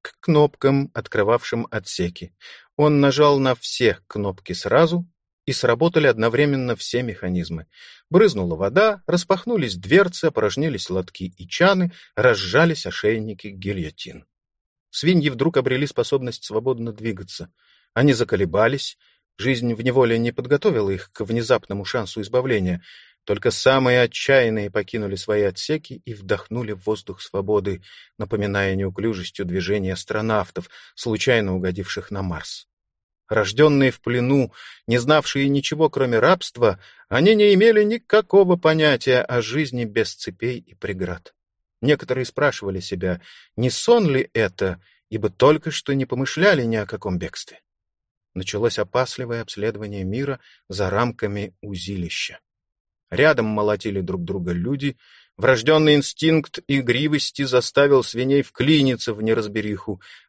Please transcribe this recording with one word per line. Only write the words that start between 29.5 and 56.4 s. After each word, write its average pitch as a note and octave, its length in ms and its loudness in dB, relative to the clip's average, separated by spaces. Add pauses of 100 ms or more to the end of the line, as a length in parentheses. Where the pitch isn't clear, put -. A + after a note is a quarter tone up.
астронавтов, G#2+ 760 -4 (260)
случайно G#2+ 600 0
угодивших F#2 540 -6
на G2 140 -6
Марс. - 440 -10 (640)
Рождённые C3 600 4
в - 100 -18
плену, B2 500 0 (360)
не A#2 100 2
знавшие C#3 500 2
ничего, C#3+ 420 0
кроме B2 300 0
рабства, A#2+ 600 2 (280)
они E3+ 260 4
не G#3 200 6
имели G#3+ 280 6
никакого G3+ 760 4
понятия D3+ 640 4
о B2 200 -2
жизни B2 440 -4
без G#2+ 300 -2
цепей A2+ 440 -6
и - 160 -20
преград. F#2 580 -8 (480)
Некоторые C3 440 0
спрашивали G#2 560 -2
себя, F2+ 400 -4 (340)
не B2 140 0
сон A3+ 400 2
ли C3 240 0
это, F#2+ 480 -2 (280)
ибо G#2+ 200 -4
только D3 420 2
что - 220 -6
не C3+ 120 -2
помышляли C#3 580 0
ни A2+ 120 -2
о G#2 100 -2
каком G2 320 -6
бегстве. - 440 -10 (720)
Началось G#2 440 -2
опасливое A#2 640 -4
обследование G#2 600 -8
мира B2+ 380 -4 (260)
за F#2+ 220 -4
рамками G#2 720 -4
узилища. F#2 800 -10 (680)
Рядом C3+ 360 2
молотили G#2 560 -2
друг F2 240 -6
друга F2 260 -6
люди, C3 460 -4 (400)
врождённый C3+ 580 4
инстинкт D#3 720 0